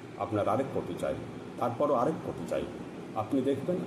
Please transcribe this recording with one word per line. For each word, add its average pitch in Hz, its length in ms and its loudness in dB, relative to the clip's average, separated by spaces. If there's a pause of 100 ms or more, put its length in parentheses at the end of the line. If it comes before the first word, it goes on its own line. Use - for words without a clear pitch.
(180)
আপনার 101 300 2
আরেক 123 260 4
কোটি 82 260 -2
চাই, 67 140 2 (440)
তারপরও 127 360 2
আরেক 131 200 4 (120)
কোটি - 220 -4
চাই। 71 140 0 (520)
আপনি 123 280 2
দেখবেন 139 340 2 (100)